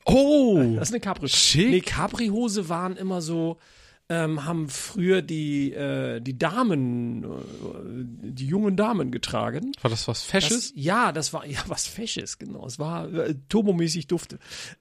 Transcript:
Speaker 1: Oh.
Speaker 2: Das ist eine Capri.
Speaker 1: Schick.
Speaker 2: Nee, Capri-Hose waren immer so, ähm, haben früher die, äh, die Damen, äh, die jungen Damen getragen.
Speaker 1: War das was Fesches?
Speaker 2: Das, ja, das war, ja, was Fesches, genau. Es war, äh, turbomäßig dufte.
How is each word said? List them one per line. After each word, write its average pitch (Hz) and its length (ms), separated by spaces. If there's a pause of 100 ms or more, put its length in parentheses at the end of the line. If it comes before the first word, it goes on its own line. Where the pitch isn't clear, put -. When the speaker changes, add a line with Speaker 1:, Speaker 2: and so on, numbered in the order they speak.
Speaker 1:
Oh. 247 680
Speaker 2:
Das 127 120
ist 220 60
eine 240 60
Capri. 180 280
Speaker 1:
Schick. 175 420
Speaker 2:
Nee, - 120
Capri-Hose 208 840
waren 180 280
immer 185 240
so, 165 380 (520)
ähm, 156 360
haben 160 240
früher 185 500
die, 147 540
äh, 135 480
die 127 160
Damen, 131 880
äh, - 20 (1040)
die 131 140
jungen 196 280
Damen 196 360
getragen. 120 600 (100)
Speaker 1:
War 123 80
das 110 180
was 117 140
Fesches? 190 460
Speaker 2:
Das, - 80
ja, 180 360
das 147 220
war, 147 100
ja, 143 220
was 156 200
Fesches, - 520
genau. - 260
Es 120 140
war, 160 340
äh, 160 220 (160)
turbomäßig 175 560
dufte. - 320 (420)